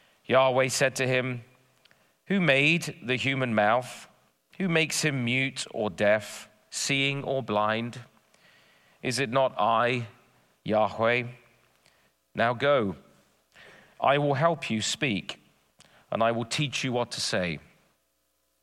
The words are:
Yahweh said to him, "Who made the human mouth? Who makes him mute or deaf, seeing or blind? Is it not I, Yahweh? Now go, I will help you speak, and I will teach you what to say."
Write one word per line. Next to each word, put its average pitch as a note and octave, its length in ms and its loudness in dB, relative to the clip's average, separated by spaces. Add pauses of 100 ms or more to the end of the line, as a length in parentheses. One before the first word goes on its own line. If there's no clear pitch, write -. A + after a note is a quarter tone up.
(260)
Yahweh C3 420 4
said C3 260 0
to C3 140 -2
him, B2+ 340 -2 (840)
"Who G3 140 0
made D3+ 600 2
the B2 140 -2
human C3 400 -2
mouth? A2+ 500 0 (520)
Who F#3+ 100 -2
makes D#3+ 340 0
him C#3 220 0
mute C3 480 -2
or G#2+ 180 -4
deaf, G#2 580 0 (220)
seeing C#3 540 -2
or C3+ 180 -2
blind? A2 600 -2 (1000)
Is A#2 160 -2
it C3 120 0
not C3+ 280 2
I, A#2 480 2 (560)
Yahweh? G#2+ 600 2 (1120)
Now A#2 180 2
go, A#2 400 2 (1040)
I C3+ 180 4
will C#3+ 160 2
help D#3 360 0
you A2 100 0
speak, - 640 -4 (680)
and - 140 -2
I A2+ 80 2
will A#2 140 -2
teach C#3 400 -4
you B2+ 80 -2
what A#2+ 180 -2
to - 100 -8
say." F2 380 -4 (1040)